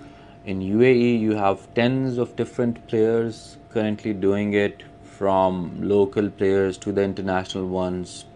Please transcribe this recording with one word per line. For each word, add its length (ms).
In 160
U 200
A 80
E, 280
you 180
have 380
tens 440
of 200
different 500
players 680
currently 440
doing 400
it, 300
from 760
local 480
players 480
to 160
the 80
international 680
ones, 560